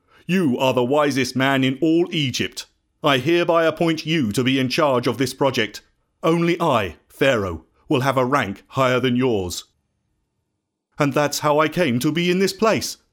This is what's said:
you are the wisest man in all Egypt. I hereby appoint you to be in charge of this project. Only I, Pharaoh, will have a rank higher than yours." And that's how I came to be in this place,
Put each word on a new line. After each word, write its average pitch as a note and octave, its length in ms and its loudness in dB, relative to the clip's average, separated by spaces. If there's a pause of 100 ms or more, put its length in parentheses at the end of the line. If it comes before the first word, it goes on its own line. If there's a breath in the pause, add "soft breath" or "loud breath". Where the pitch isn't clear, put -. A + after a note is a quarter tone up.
(260 soft breath)
you E3 320 2
are C3 160 2
the B2 100 2
wisest C3+ 500 0
man C3 300 0
in C3 160 -2
all E3+ 320 2
Egypt. C3+ 540 -4 (360)
I C#3+ 160 2
hereby E3+ 460 2
appoint D#3+ 420 0
you D#3 260 0
to B2+ 120 0
be C3 140 0
in C3 100 0
charge C3 380 0
of A#2 120 -2
this B2+ 160 -2
project. B2 460 -2 (420)
Only E3+ 380 0
I, A#2 360 0 (120)
Pharaoh, G#2 560 0 (240)
will C3+ 140 0
have C3 160 0
a B2+ 60 2
rank B2 440 -2
higher B2+ 320 0
than B2 160 0
yours." G#2+ 480 -2 (1300)
And C#3+ 160 0
that's D3 260 0
how D3+ 180 2
I D#3 100 2
came D3+ 320 0
to D3+ 120 0
be F3 180 0
in F3+ 80 2
this F#3+ 140 0
place, G3+ 460 -2 (140)